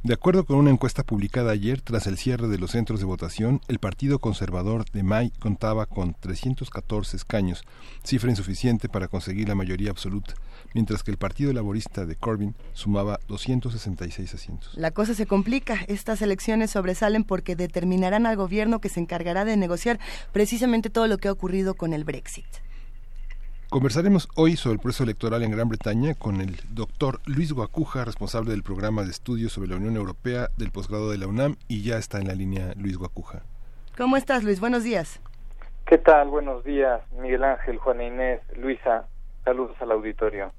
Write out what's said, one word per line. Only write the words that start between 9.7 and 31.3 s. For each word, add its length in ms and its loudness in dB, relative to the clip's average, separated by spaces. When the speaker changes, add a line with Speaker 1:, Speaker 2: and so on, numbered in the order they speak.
Speaker 1:
absoluta, 420 -4
mientras 300 0
que 80 -4
el 60 -2
Partido 360 0
Laborista 520 -2
de 120 -6
Corbyn 360 -2
sumaba 440 0
doscientos 420 0
sesenta 340 -6
y 60 -6
seis 220 -6
asientos. 420 -10
Speaker 2:
La 160 0
cosa 220 0
se 120 0
complica. 500 0
Estas 340 -2
elecciones 500 0
sobresalen 520 2
porque 320 -2
determinarán 720 2
al 100 2
gobierno 460 2
que 80 -2
se 100 -2
encargará 460 0
de 100 2
negociar 440 2
precisamente 560 2
todo 180 4
lo 100 4
que 120 0
ha 20 2
ocurrido 440 0
con 180 -2
el 100 -2
Brexit. 420 -8
Speaker 1:
Conversaremos 680 4
hoy 200 6
sobre 200 2
el 40 -2
proceso 240 0
electoral 380 0
en 80 2
Gran 180 2
Bretaña 460 2
con 280 0
el 160 -4
doctor 560 -2
Luis 280 0
Guacuja, 520 -2
responsable 460 -2
del 100 0
programa 400 0
de 80 -2
estudios 420 -2
sobre 200 -4
la 60 -2
Unión 180 0
Europea 640 -2
del 120 -2
posgrado 400 -2
de 80 -2
la 80 -4
unam, 300 2